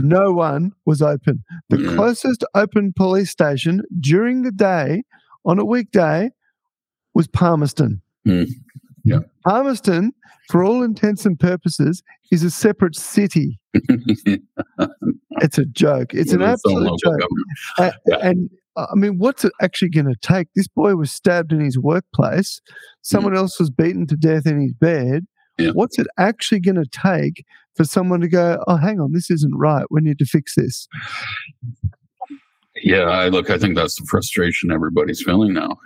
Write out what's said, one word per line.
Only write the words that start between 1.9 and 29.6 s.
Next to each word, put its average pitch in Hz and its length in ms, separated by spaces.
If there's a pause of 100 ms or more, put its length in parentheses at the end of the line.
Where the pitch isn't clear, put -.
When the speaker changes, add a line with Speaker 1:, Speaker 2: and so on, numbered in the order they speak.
Speaker 1:
closest 233 480 (120)
open 202 420
police 190 340
station 160 520 (180)
during 220 420
the 254 100
day, 185 520 (400)
on 180 140
a - 60
weekday, 202 680 (840)
was 165 140
Palmerston. 147 720 (260)
Speaker 2:
Mm. 90 220 (560)
Yeah. 135 160 (260)
Speaker 1:
Palmerston, 214 680 (380)
for 175 140
all 240 180
intents 214 440
and 175 120
purposes, 175 640 (300)
is 165 100
a 175 80
separate 196 460
city. 147 640 (140)
Speaker 2:
<laughs> - 680 (1000)
Speaker 1:
It's 151 160
a 135 60
joke. 131 500
It's 165 180
Speaker 2:
With 180 100
Speaker 1:
an 202 60
Speaker 2:
its 233 180
own 196 100
Speaker 1:
absolute - 80
Speaker 2:
local 175 140
Speaker 1:
joke. 160 220
Speaker 2:
government. - 280 (300)
Speaker 1:
A-, 180 140 (140)
Speaker 2:
Yeah. - 100 (120)
Speaker 1:
and, 180 220 (260)
I - 180
mean, 202 240
what's 247 260
it - 160
actually 185 300
gonna 143 320
take? 180 320
This 196 140
boy 202 260
was 156 160
stabbed 170 420
in 156 80
his 135 180
workplace. 160 840 (420)
Someone 202 300
Speaker 2:
Mm. 190 60
Speaker 1:
else 190 200
was 165 120
beaten 170 360
to 147 100
death 156 300
in 147 140
his 131 140
bed. 156 520 (320)
Speaker 2:
Yeah. 165 160
Speaker 1:
What's 226 240
it - 80 (120)
actually 202 420
gonna 180 300
take 156 540 (320)
for 165 80
someone 180 360
to 170 80
go, 175 400
"Oh, 180 80
hang 185 240
on, 139 120
this 175 180
isn't 147 260
right. 147 340